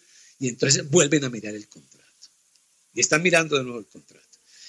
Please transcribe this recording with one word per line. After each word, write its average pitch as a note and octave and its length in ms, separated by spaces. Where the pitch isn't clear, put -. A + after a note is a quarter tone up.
y C3+ 80
entonces C3+ 420
vuelven D3 360
a B2 40
mirar G#2+ 240
el G#2 140
contrato. - 380
Y - 80
están D#3 200
mirando E3 340
de C3 80
nuevo A#2+ 140
el G#2 80
contrato. - 400